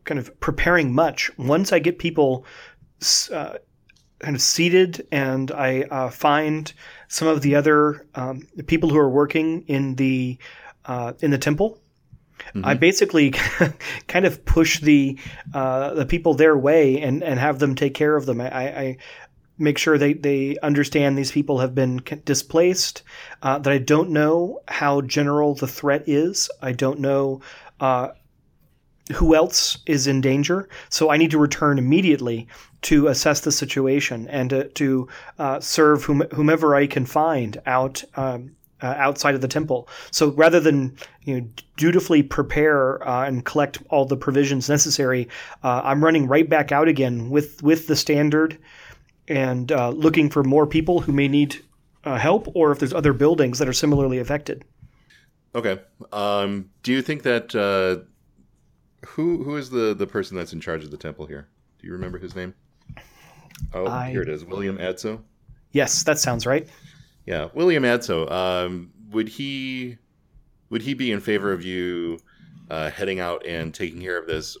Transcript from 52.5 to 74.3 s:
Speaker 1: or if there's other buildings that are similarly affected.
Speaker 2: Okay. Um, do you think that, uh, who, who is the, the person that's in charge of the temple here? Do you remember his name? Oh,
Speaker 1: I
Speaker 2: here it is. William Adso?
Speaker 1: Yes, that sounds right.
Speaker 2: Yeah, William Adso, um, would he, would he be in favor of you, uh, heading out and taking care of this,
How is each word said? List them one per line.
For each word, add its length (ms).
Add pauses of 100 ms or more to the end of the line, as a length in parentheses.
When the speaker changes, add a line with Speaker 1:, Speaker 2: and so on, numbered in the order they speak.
Speaker 1:
or 180
if 60
there's 140
other 220
buildings 440
that 100
are 40
similarly 460
affected. 460 (920)
Speaker 2:
Okay. 240 (340)
Um, 560 (140)
do 100
you 80
think 220
that, 320
uh, 500 (1040)
who, 380
who 120
is 140
the, 240
the 120
person 300
that's 160
in 80
charge 240
of 60
the 80
temple 280
here? 220 (300)
Do 80
you 80
remember 240
his 160
name? 180 (1200)
Oh, 140
Speaker 1:
I 240
Speaker 2:
here 100
it 80
is. 160
William 320
Adso? 460 (500)
Speaker 1:
Yes, 300
that 160
sounds 260
right. 240 (580)
Speaker 2:
Yeah, 280
William 300
Adso, 460
um, 600 (180)
would 180
he, 680 (720)
would 120
he 120
be 160
in 100
favor 320
of 120
you, 540 (520)
uh, 200
heading 300
out 260
and 280
taking 260
care 180
of 80
this, 340